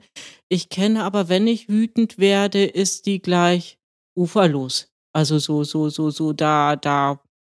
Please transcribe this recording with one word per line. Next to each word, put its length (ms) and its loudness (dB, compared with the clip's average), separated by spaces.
Ich 220 -4
kenne 340 0
aber, 240 -2
wenn 200 2
ich 220 -2
wütend 500 0
werde, 460 2
ist 420 -2
die 120 0
gleich 600 0
uferlos. 760 0
Also 280 2
so, 240 -2
so, 260 -2
so, 220 -4
so, 220 -2
da, 420 2
da, 440 -2